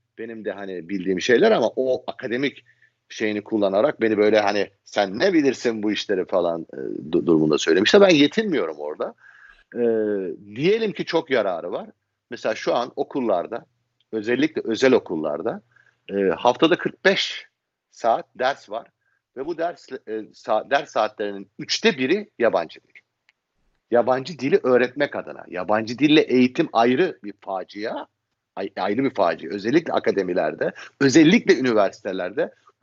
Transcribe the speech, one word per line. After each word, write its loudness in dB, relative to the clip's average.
benim -12
de -6
hani -10
bildiğim -2
şeyler 4
ama 2
o -2
akademik -6
şeyini -4
kullanarak 0
beni 0
böyle 4
hani 0
"Sen -2
ne 2
bilirsin 0
bu 0
işleri?" -2
falan, -2
e, -14
du-, 0
durumunda 4
söylemişti. 4
Ben 8
yetinmiyorum 2
orada. -8
E, -4
diyelim 0
ki -8
çok -2
yararı -2
var. -10
Mesela -4
şu -2
an -2
okullarda, -4
özellikle -2
özel 2
okullarda, -2
e, -6
haftada 2
kırk -4
beş -2
saat 0
ders -4
var -10
ve -8
bu -8
ders, -8
e, -12
sa-, -4
ders -2
saatlerinin -4
üçte -2
biri -2
yabancı -2
dil. -20
Yabancı 0
dili 0
öğretmek 0
adına. -12
Yabancı -2
dille 6
eğitim 2
ayrı 2
bir -12
facia. -10
Ay-, -8
ayrı -2
bir -2
facia. 0
Özellikle -2
akademilerde, -2
özellikle 6
üniversitelerde -2